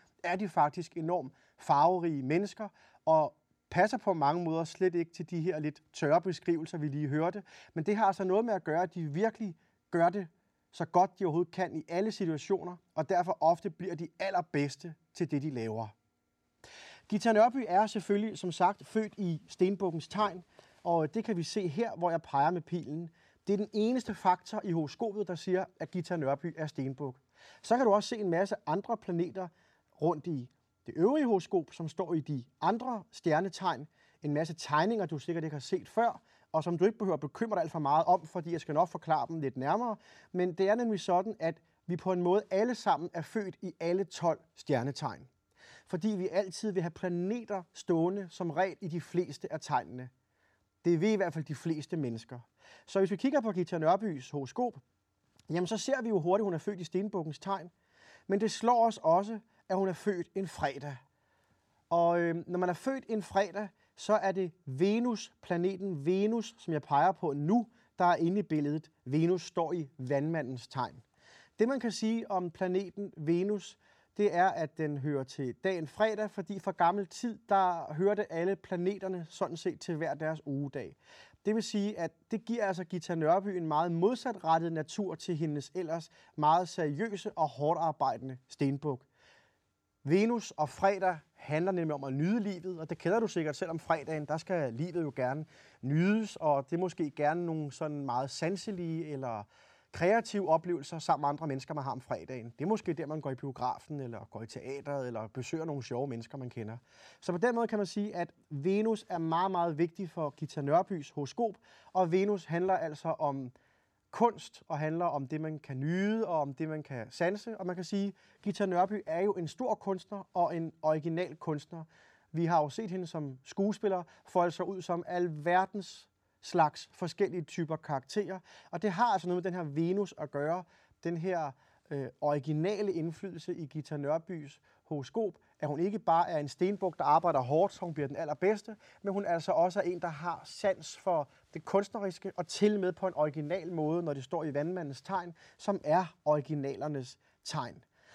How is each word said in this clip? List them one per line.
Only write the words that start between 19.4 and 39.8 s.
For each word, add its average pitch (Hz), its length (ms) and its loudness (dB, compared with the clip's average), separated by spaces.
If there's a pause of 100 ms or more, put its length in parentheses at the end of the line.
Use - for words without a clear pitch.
stenbukkens 185 600 0
tegn, 190 360 0 (380)
og 165 320 2
det 220 100 -2
kan 214 120 -2
vi 170 60 -2
se 185 260 -4
her, 196 280 -2
hvor 175 140 0
jeg 165 120 0
peger 143 280 2
med 175 100 0
pilen. 160 500 -6 (360)
Det 196 60 2
er 208 40 4
den 202 160 -2
eneste 226 420 0
faktor 185 500 0
i 190 80 0
horoskopet, 190 560 -2
der 180 60 -4
siger, 185 300 0 (160)
at 160 100 -8
Githa 175 260 -4
Nørby 143 400 -2
er 160 100 -4
stenbuk. 135 500 -6 (460)
Så 233 140 4
kan 254 100 2
du 202 60 8
også 208 160 4
se 240 80 -4
en 202 140 0
masse 190 240 2 (120)
andre 202 300 -2
planeter 175 520 -4 (540)
rundt 156 240 2
i 135 240 -4 (360)
det - 100 -10
øvrige 262 300 4
horoskop, 185 460 0
som 165 160 -8
står 175 260 -4
i 156 60 2
de 135 240 -6 (160)
andre 226 500 0
stjernetegn. 165 800 0 (340)
En 147 120 -2
masse 160 200 -2
tegninger, 180 520 2
du 156 120 -6
sikkert 165 260 -4
ikke 151 100 -6
har 139 60 -8
set 135 280 -4
før, - 340 0 (300)
og 156 120 2
som 175 140 0
du 175 60 6
ikke 220 140 4
behøver 202 160 0
at 156 60 -2
bekymre 214 360 -4
dig 180 60 2
alt - 100 -4
for 165 60 -4
meget 147 260 4
om, 170 220 4
fordi 170 260 -6
jeg 160 80 -2
skal 151 140 -6
nok 170 140 4
forklare 156 400 0
dem 165 120 -6
lidt 135 160 -2
nærmere. 202 400 0 (360)